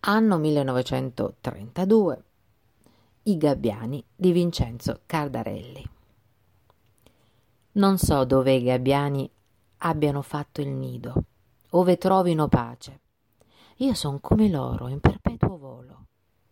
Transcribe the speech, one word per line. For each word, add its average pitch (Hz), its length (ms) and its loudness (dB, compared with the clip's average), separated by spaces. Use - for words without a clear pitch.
Anno 214 380 2
millenovecentotrentadue. 135 1900 -2
I 202 120 2
gabbiani 131 680 -2
di 185 160 2
Vincenzo 165 760 -2
Cardarelli. 123 840 -8
Non 196 260 4
so 143 260 2
dove 131 280 4
i 131 100 4
gabbiani 135 680 0
abbiano 151 440 0
fatto - 380 -8
il 139 80 -4
nido, 127 560 -6
ove 175 280 4
trovino 180 500 2
pace. 123 520 -2
Io 262 160 0
son 139 260 -6
come 214 280 4
loro, 127 400 -4
in 139 120 -8
perpetuo - 580 0
volo. 127 480 -20